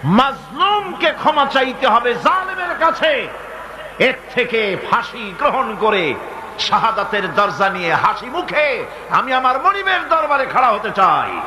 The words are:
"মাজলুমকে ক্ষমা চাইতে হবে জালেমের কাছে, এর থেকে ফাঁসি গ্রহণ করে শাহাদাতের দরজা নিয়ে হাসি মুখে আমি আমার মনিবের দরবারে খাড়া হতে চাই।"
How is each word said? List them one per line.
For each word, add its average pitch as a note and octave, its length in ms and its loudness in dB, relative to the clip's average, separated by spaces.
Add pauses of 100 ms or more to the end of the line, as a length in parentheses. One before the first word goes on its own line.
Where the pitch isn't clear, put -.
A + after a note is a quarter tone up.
"মাজলুমকে D4+ 1080 0
ক্ষমা D4 340 2
চাইতে C4 420 0
হবে A#3 260 4
জালেমের F4+ 640 0
কাছে, D#4 480 2 (720)
এর A#3+ 140 4 (200)
থেকে A3 440 -2 (140)
ফাঁসি A3 460 -4
গ্রহণ B3 420 0
করে G3 340 2 (460)
শাহাদাতের G3+ 760 0
দরজা G3 340 2
নিয়ে F3+ 240 -2
হাসি G3+ 320 0
মুখে C#4 600 -2 (240)
আমি A#3+ 240 0
আমার C4 280 2
মনিবের F#4+ 480 0
দরবারে D4 360 2
খাড়া B3+ 220 2
হতে G#3+ 240 0
চাই।" D3+ 400 4 (160)